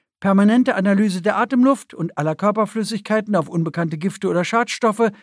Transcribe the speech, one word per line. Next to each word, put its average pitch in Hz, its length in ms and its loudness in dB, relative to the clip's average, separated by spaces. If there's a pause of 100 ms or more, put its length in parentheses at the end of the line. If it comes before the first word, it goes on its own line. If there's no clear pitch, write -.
(200)
Permanente 208 540 4
Analyse 196 480 0
der 208 140 0
Atemluft 247 580 0
und 160 240 -6
aller 156 160 -2
Körperflüssigkeiten 208 1000 -2
auf 156 120 0
unbekannte 165 500 -4
Gifte 190 300 -4
oder 175 160 0
Schadstoffe, 226 680 0 (120)